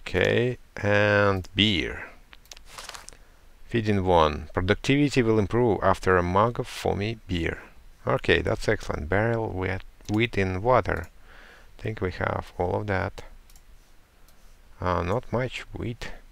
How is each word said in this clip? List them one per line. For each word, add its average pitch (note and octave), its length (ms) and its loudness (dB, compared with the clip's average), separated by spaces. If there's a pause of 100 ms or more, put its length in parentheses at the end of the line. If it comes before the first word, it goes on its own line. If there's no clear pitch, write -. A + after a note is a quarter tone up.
Okay, A2 560 0 (180)
and G2+ 800 2
beer. F#2+ 540 0 (1600)
Feeding G#2+ 400 0
one. D#2 480 4
Productivity C3 680 2
will A2 160 4
improve A2 440 2
after F#2 340 4
a F2 60 4
mug G2+ 360 2
of B2 80 -4
foamy G2 520 -4 (100)
beer. E2 340 -4 (440)
Okay, A#2+ 340 2
that's G2 260 -2
excellent. D#2+ 440 -2
Barrel A2+ 400 0
wheat, F#2 320 -4 (280)
wheat A2 280 0
in F#2 240 0
water. G#2 480 2 (680)
Think A2 240 -6
we F#2 120 -2
have - 440 -4
all G2+ 180 -2
of G#2 120 -4
that. F#2+ 360 -4 (1600)
Uh, F2+ 220 0
not F#2+ 280 -2
much B2 440 -4
wheat. - 380 -8 (200)